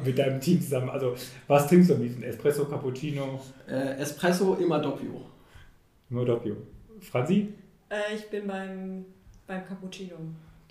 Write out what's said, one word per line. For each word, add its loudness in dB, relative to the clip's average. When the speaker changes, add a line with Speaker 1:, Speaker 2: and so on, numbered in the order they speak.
Speaker 1:
mit 0
deinem 2
Team 4
zusammen. -2
Also -2
was 6
trinkst 10
du 6
am 2
liebsten? -4
Espresso, 0
Cappuccino? -4
Speaker 2:
Äh, -2
Espresso, 2
immer 2
Doppio. -6
Speaker 1:
Immer -2
Doppio. 0
Franzi? 0
Speaker 3:
Äh, -4
ich -8
bin -6
beim, -8
beim -8
Cappuccino. -12